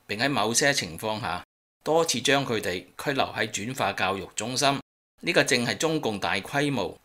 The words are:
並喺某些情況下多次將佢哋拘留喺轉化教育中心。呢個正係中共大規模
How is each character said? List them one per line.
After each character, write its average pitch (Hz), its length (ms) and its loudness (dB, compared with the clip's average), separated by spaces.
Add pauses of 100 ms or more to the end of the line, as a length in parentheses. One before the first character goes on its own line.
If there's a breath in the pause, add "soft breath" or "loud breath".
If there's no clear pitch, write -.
並 104 100 -6
喺 127 100 2
某 113 240 0
些 139 220 4
情 82 240 -4
況 107 220 -2
下 90 240 -4 (400)
多 160 200 4
次 127 160 0
將 139 240 4
佢 113 160 -2
哋 92 240 -4 (180)
拘 147 100 -2
留 127 140 2
喺 110 200 -2
轉 113 320 -6
化 101 140 0
教 98 260 0
育 87 160 -8
中 120 220 -4
心。 139 240 2 (400)
呢 165 120 -2
個 156 100 6
正 123 220 2
係 113 140 0
中 160 200 0
共 110 220 -2
大 90 140 0
規 143 360 -2
模 101 240 -2 (100)